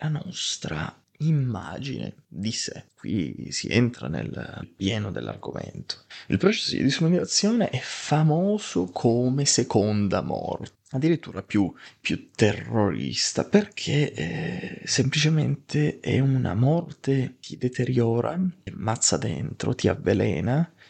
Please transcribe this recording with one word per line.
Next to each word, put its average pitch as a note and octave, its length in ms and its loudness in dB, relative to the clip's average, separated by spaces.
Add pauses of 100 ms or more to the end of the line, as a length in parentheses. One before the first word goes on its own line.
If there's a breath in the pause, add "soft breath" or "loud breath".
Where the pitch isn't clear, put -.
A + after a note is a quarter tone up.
la D3+ 80 -2
nostra - 840 -6 (260)
immagine C3+ 960 -2 (120)
di G2+ 240 -6
sé. - 360 -8 (100)
Qui E2 540 -4
si - 180 -6
entra A2+ 400 2
nel - 680 -8
pieno G2+ 360 -2
dell'argomento. - 840 -8 (300 loud breath)
Il - 120 2
processo - 360 2
di - 80 0
disumanizzazione F3 880 2
è B2+ 100 -2
famoso D#3 1080 2
come B2+ 580 2
seconda G#2 800 2
morte, - 560 -6 (140)
addirittura C#3 500 0
più, G2 300 0 (280 loud breath)
più - 340 -6
terrorista, G2 1120 0
perché, D#3+ 680 0
eh, E3+ 720 -6
semplicemente D3 1160 2
è - 200 2
una C3 340 2
morte C3+ 840 0
che - 120 -18
ti - 80 -10
deteriora, B2 840 0 (220)
ti - 100 -10
ammazza - 460 0
dentro, - 560 -2
ti - 140 0
avvelena, G2+ 840 2 (180 soft breath)